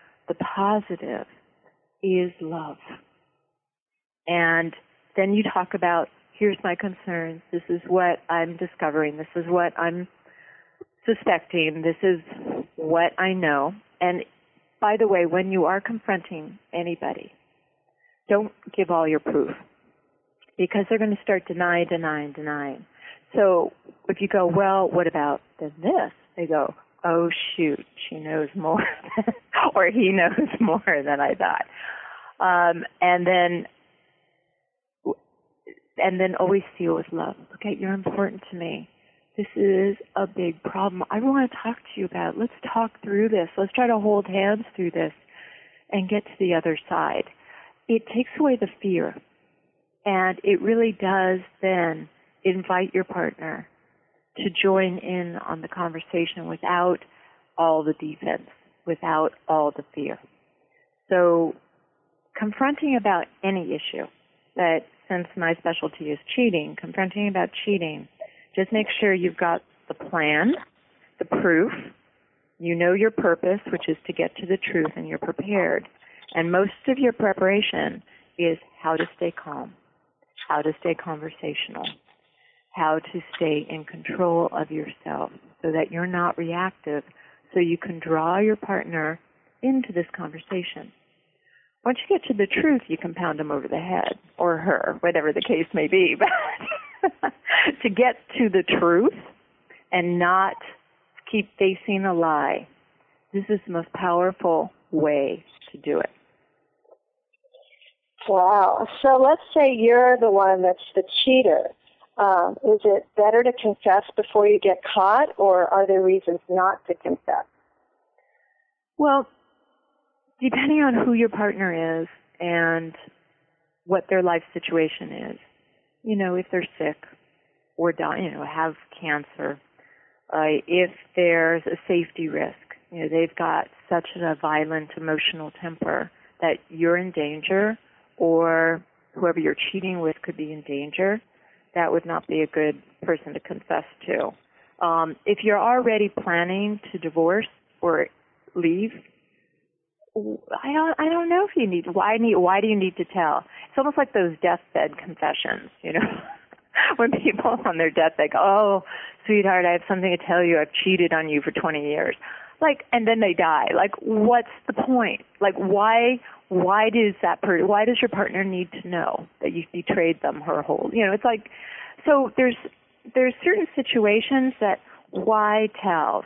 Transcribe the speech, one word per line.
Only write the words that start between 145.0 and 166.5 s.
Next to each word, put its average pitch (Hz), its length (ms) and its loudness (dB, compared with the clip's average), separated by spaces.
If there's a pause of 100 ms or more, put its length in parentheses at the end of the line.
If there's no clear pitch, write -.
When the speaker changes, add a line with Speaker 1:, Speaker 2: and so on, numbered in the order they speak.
Speaker 1:
if 202 160 0
you're 208 180 2
already 226 480 2
planning 190 720 -2 (120)
to 185 60 -8
divorce 165 480 0 (340)
or 160 280 0 (460)
leave, 180 360 0 (1300)
I 214 560 -6
don't, 311 260 2
I 311 100 0
don't 339 200 0
know 359 200 4
if - 80 -4
you 247 100 4
need, 175 260 -2
why 196 260 2
need, 226 180 4
why 185 240 4
do 220 60 0
you 214 100 2
need 190 200 0
to 175 80 -4
tell? 156 400 0 (240)
It's - 100 -4
almost 285 180 0
like 269 160 0
those 170 300 2
deathbed 165 560 -2
confessions, - 720 -6 (120)
you 160 100 -8
know, 160 80 0 (460)
<laughs> - 500 -2
when 233 160 2
people - 520 0
on 170 140 -2
their 160 120 2
deathbed 160 420 2
go, - 60 0
"Oh, 196 460 4 (420)
sweetheart, 190 380 4
I 175 80 4
have 175 160 0
something 185 280 0
to - 100 -10
tell 175 160 2
you. 165 160 4
I've 151 140 0 (120)
cheated 175 280 2
on 160 160 0
you 147 120 0
for 143 120 -4
twenty 147 360 -4
years." - 280 -2 (440)
Like, 294 320 0
and 226 140 2
then 226 140 4
they 190 140 2
die. 160 400 2
Like, 196 260 2
what's 226 480 2 (180)
the - 60 -6
point? 247 480 0 (200)
Like, 196 160 2
why, 226 600 4 (300)
why 190 420 2